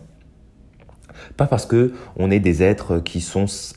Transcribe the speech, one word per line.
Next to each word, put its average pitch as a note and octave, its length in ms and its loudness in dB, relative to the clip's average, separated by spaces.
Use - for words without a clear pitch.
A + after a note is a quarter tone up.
Pas C#3+ 100 2
parce A#2 180 0
que B2 280 2
on F#2+ 120 0
est G2+ 100 4
des F2+ 220 2
êtres F#2 380 2
qui E2 200 -6
sont F#2+ 260 -2
s-, - 320 -8